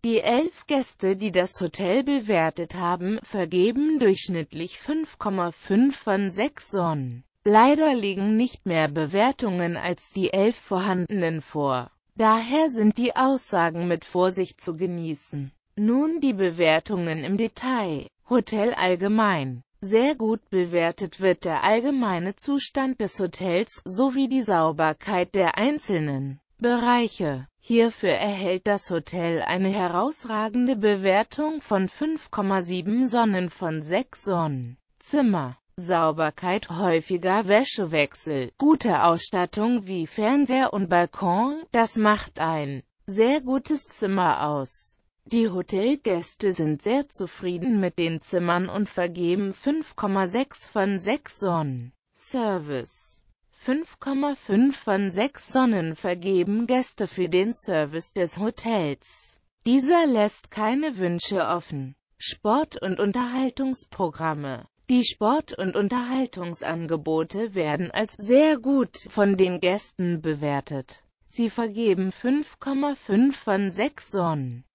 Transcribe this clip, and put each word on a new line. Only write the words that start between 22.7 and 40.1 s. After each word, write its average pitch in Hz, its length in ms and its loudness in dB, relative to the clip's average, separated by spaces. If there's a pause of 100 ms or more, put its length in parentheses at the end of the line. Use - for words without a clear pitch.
des 202 180 -4
Hotels 185 680 -2
sowie 254 420 2
die 262 140 0
Sauberkeit 165 920 0
der 190 220 2
einzelnen 156 840 -2 (200)
Bereiche. 233 920 0 (100)
Hierfür 226 540 2
erhält 185 540 -2
das 202 240 0
Hotel 170 500 -2
eine 190 300 0
herausragende 220 1040 -2
Bewertung 208 840 2
von 190 260 0
fünf 311 420 -4
Komma 196 300 0
sieben 185 480 -2
Sonnen 202 400 2
von 156 340 -6
sechs 180 420 -4
Sonnen. 147 520 -2 (220)
Zimmer. 190 580 0 (220)
Sauberkeit, 165 880 0
häufiger 180 800 0
Wäschewechsel, 156 1120 0
gute 269 460 4
Ausstattung 190 840 0
wie 180 200 -4
Fernseher 254 680 2